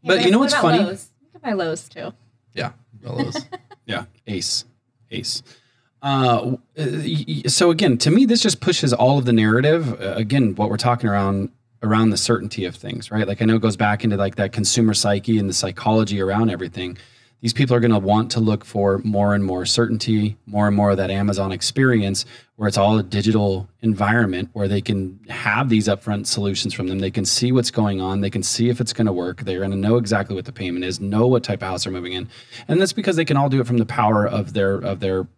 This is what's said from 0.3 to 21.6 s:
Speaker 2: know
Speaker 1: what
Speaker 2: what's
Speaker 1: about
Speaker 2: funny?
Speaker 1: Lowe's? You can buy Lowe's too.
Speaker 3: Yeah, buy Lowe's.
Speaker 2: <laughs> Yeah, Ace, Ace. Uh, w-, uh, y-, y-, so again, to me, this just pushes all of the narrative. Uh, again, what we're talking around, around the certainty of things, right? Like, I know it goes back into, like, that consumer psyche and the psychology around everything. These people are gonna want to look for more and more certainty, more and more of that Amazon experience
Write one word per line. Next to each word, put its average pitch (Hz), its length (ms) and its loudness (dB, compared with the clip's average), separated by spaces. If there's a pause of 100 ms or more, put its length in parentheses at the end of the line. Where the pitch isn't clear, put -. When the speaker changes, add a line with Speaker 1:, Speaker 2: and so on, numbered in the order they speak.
Speaker 2:
know 226 80 6
Speaker 1:
what 277 60 4
Speaker 2:
what's 294 80 0
Speaker 1:
about 277 100 2
Speaker 2:
funny? 165 200 4
Speaker 1:
Lowe's? 196 260 -8 (120)
You - 60 -20 (120)
can - 20 -20
buy 233 120 -4 (100)
Lowe's 160 260 -6
too. 165 240 -14 (400)
Speaker 3:
Yeah, - 180 -8 (300)
buy - 100 -14
Lowe's. - 340 -6
Speaker 2:
<laughs> - 420 -20
Yeah, 92 180 -6 (220)
Ace, - 360 -6 (460)
Ace. - 320 -8 (600)
Uh, 135 360 2
w-, 123 160 -2 (240)
uh, 151 80 -4
y-, 151 420 -4
y-, 151 200 -4
so 175 240 4
again, 156 260 2
to 147 140 2
me, 254 140 6
this 233 160 2
just - 200 0
pushes 156 320 0
all 131 240 4
of 127 80 0
the 120 80 4
narrative. 127 680 2
Uh, 98 140 -6
again, 110 400 0
what 104 140 -2
we're 104 80 -2
talking 120 320 0
around, 98 400 0 (340)
around 110 280 4
the 101 60 -2
certainty 104 480 -2
of 85 100 -8
things, - 360 -12
right? 107 160 -2
Like, 101 140 -4
I 110 40 2
know 110 100 4
it 110 60 2
goes 110 140 2
back 104 280 0
into, 104 140 0
like, 98 180 -2
that 98 180 -2
consumer 110 400 2
psyche 104 460 0
and 98 100 -2
the 90 40 -6
psychology 101 680 0
around 101 300 0
everything. 90 460 -8 (440)
These 117 120 -4
people 123 220 2
are 117 40 4
gonna 113 180 4
want 104 360 0
to 120 60 0
look 107 240 0
for 98 360 0
more 101 340 0
and 101 100 2
more 92 220 -4
certainty, 107 800 0
more 104 220 0
and 101 80 2
more 101 160 4
of 95 60 2
that 95 120 -2
Amazon 98 420 -2
experience 104 720 0 (320)